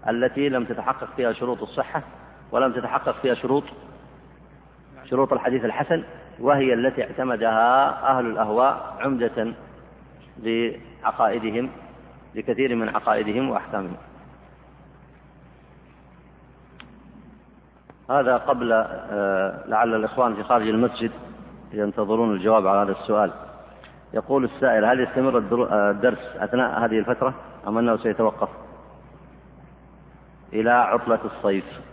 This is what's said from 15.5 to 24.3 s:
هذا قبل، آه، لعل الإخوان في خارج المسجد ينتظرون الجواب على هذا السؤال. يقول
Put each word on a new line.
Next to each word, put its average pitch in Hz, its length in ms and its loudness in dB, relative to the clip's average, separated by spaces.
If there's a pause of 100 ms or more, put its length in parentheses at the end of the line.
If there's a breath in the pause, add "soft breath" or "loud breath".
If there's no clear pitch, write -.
هذا 127 280 4
قبل، 120 340 0
آه، 101 960 0
لعل 113 280 2
الإخوان 110 400 0
في 104 80 -8
خارج 113 240 2
المسجد 113 440 0 (640)
ينتظرون 107 600 0
الجواب 101 340 4
على 98 140 4
هذا 98 100 0
السؤال. 104 400 0 (840 loud breath)
يقول 131 300 0